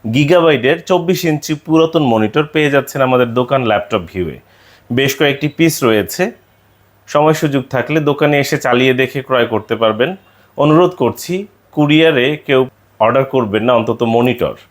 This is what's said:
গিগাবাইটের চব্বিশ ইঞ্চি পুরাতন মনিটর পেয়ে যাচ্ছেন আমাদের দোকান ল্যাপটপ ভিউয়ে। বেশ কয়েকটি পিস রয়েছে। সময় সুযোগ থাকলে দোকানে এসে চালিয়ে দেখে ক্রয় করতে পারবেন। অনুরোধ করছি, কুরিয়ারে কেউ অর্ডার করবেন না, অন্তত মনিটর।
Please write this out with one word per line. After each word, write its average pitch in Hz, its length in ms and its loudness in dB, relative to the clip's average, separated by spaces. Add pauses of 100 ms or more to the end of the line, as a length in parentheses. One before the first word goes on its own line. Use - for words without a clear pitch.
(160)
গিগাবাইটের 151 600 2 (120)
চব্বিশ 180 320 0 (100)
ইঞ্চি 151 220 -4 (120)
পুরাতন 160 380 2 (100)
মনিটর 113 400 0
পেয়ে 151 220 0
যাচ্ছেন 139 320 -2
আমাদের 127 220 2 (100)
দোকান 127 300 0
ল্যাপটপ 104 320 -2 (100)
ভিউয়ে। 82 260 -6 (600)
বেশ 135 220 0
কয়েকটি 147 280 0 (100)
পিস 160 160 2 (140)
রয়েছে। 107 360 0 (880)
সময় 151 280 2
সুযোগ 139 220 -2 (100)
থাকলে 143 260 -2 (100)
দোকানে 147 340 0
এসে 147 220 -2
চালিয়ে 127 360 2
দেখে 131 260 -4
ক্রয় 120 260 0
করতে 107 280 -4
পারবেন। 110 280 0 (540)
অনুরোধ 165 280 4 (100)
করছি, 120 320 -4 (420)
কুরিয়ারে 151 520 2 (200)
কেউ 131 140 2 (380)
অর্ডার 120 340 2
করবেন 107 340 0
না, 127 120 2
অন্তত 113 220 -4 (140)
মনিটর। 117 400 0 (160)